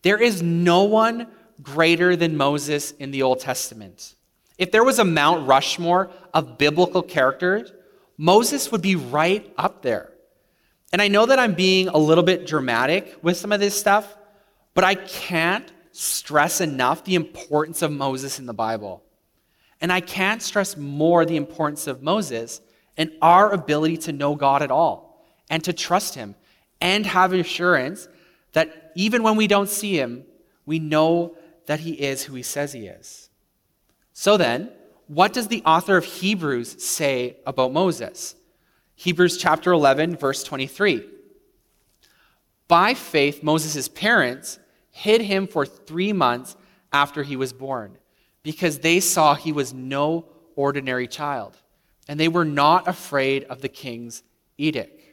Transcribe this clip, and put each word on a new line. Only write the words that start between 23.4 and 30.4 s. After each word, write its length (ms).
ability 460
to 160
know 220
God 260
at 100
all 540
and 140
to 100
trust 400
him 220
and 260
have 280
assurance 760
that 420
even 280
when 120
we 120
don't 220
see 300
him, 240